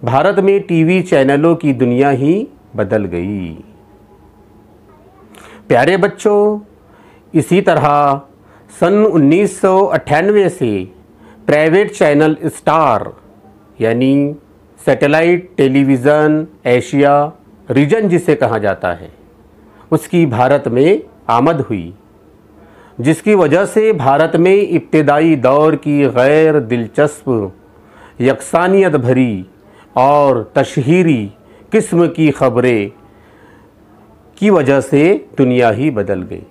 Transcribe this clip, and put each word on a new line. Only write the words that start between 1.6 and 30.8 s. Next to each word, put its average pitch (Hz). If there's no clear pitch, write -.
दुनिया 127
ही 139
बदल 104
गई। 90
प्यारे 139
बच्चों, 208
इसी 165
तरह 147
सन 202
उन्नीस 185
सौ 190
अट्ठानवे 190
से 120
प्राइवेट 160
चैनल 156
स्टार 147
यानी 135
सैटेलाइट 160
टेलीविज़न 139
एशिया 143
रीजन 147
जिसे 170
कहा 113
जाता 92
है, 85
उसकी 165
भारत 127
में 139
आमद 247
हुई, 95
जिसकी 160
वजह 175
से 220
भारत 143
में 185
इब्तदाई 156
दौर 143
की 143
गैर 143
दिलचस्प, 117
यकसानियत 170
भरी 120
और 135
तशहीरी 143